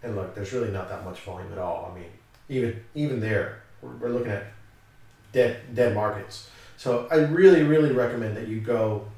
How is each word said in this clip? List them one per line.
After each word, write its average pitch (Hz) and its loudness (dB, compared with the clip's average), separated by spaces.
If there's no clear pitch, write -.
And 110 -6
look, 90 -8
there's 101 -10
really 113 -2
not 95 -6
that 90 -10
much 90 -12
volume 95 -12
at - -10
all. 87 -6
I 92 -16
mean, 87 -16
even, 117 -4
even 143 -2
there, 107 -2
we're, 123 -14
we're 120 -6
looking 120 -2
at 101 -6
dead, 120 0
dead 113 2
markets. 104 -4
So 120 -2
I 160 4
really, 160 8
really 151 4
recommend 117 -2
that 113 -8
you 110 -6
go 110 -2